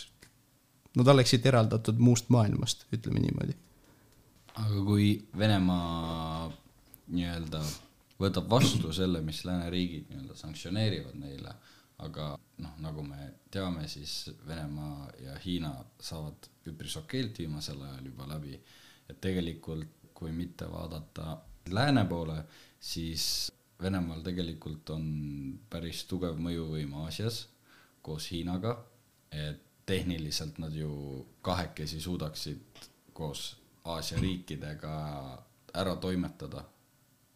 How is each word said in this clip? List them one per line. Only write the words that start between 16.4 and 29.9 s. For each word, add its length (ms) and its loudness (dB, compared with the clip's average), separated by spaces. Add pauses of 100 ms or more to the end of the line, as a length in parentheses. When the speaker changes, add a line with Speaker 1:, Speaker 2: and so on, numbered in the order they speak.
Speaker 2:
üpris 280 -10
okeilt 440 -4
viimasel 400 -6
ajal 300 -12
juba 180 -12
läbi. 240 -8 (560)
Et 120 -16
tegelikult, 920 -4
kui 200 -8
mitte 380 -6
vaadata 680 -8 (320)
lääne 360 4
poole, 320 -2 (400)
siis 720 -2 (280)
Venemaal 440 0
tegelikult 720 -4
on 120 -2 (640)
päris 360 -6
tugev 340 -2
mõjuvõim 600 -4
Aasias 460 -4 (540)
koos 300 -8
Hiinaga, 460 -2 (540)
et 320 -6 (220)
tehniliselt 760 -2